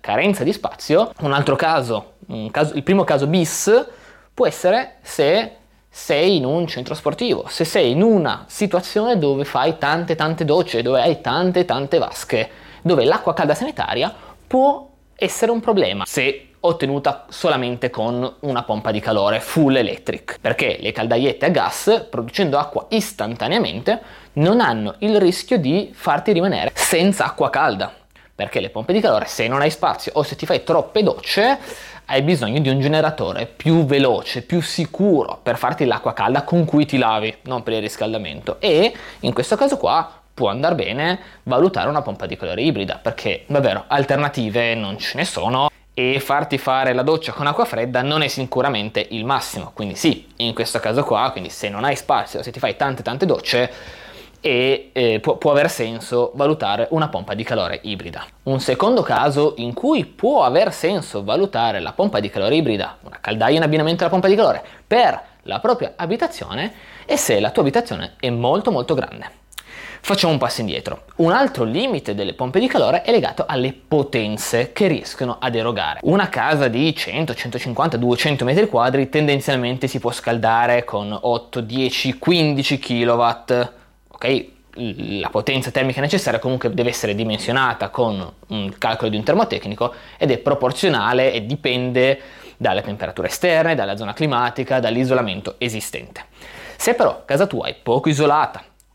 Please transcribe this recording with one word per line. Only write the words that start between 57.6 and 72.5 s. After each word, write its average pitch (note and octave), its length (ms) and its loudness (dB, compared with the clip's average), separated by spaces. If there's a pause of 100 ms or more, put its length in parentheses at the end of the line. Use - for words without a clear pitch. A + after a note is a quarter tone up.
ibrida. F2 420 -10 (200)
Un C3 160 -2
secondo G3 420 2
caso C#3+ 540 2
in A#2+ 180 -6
cui C4 320 0
può A#3+ 380 2
aver D#3 280 2
senso D#3+ 520 -4
valutare A#2 560 0
la D#2+ 100 -6
pompa F#3+ 300 0
di G2+ 100 -2
calore G#2 240 0
ibrida, A#2+ 460 0
una - 200 -20
caldaia A2+ 360 2
in E3 80 2
abbinamento D#3 400 0
alla E3 80 0
pompa F#3+ 160 4
di G3+ 80 6
calore, F#3+ 260 2 (240)
per A3 340 4 (220)
la F#3+ 160 -6
propria - 380 0
abitazione, F3 760 -6 (320)
è - 120 0
se G#2 240 2
la G#2+ 100 2
tua A3 120 2
abitazione C#3 580 -2
è B2+ 100 -2
molto B2+ 400 0
molto D#3 240 0
grande. - 340 -6 (800)
Facciamo F#3+ 240 2
un C#3+ 60 2
passo B2+ 240 -2
indietro. D#2+ 400 -6 (140)
Un E3 160 4
altro B3+ 320 2
limite D3 500 -2
delle G2+ 180 -4
pompe C3 280 -2